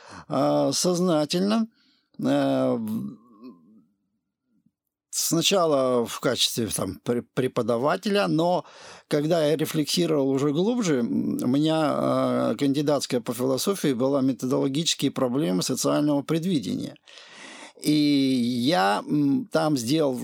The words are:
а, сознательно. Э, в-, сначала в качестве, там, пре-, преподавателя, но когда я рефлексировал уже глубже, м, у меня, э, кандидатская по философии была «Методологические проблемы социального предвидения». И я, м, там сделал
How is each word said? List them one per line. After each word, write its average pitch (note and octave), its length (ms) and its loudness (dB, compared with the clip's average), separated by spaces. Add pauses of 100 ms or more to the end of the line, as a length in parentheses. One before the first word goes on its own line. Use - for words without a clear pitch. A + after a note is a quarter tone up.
(280)
а, C#3+ 440 2
сознательно. F3+ 920 0 (520)
Э, C3 600 2
в-, A2+ 380 -6 (1900)
сначала D3 960 2
в - 140 -8
качестве, A#2+ 480 0
там, - 360 -6
пре-, A#2+ 180 -2 (120)
преподавателя, C#3 960 0
но E3 360 0 (440)
когда D#3 380 0
я D3+ 100 2
рефлексировал D3+ 760 0
уже C3+ 220 0
глубже, F#3 480 0
м, - 420 -2
у - 60 -2
меня, C3 1040 0
э, A2+ 60 -4
кандидатская C#3 600 0
по B2 140 -8
философии C3 600 -2
была C3+ 280 0
«Методологические C#3 920 0
проблемы D3+ 500 0
социального C#3+ 600 0
предвидения». D3+ 720 -4 (840)
И D3+ 100 2
я, C#3+ 1160 2
м, C#3+ 440 2
там D#3 260 2
сделал C3+ 460 0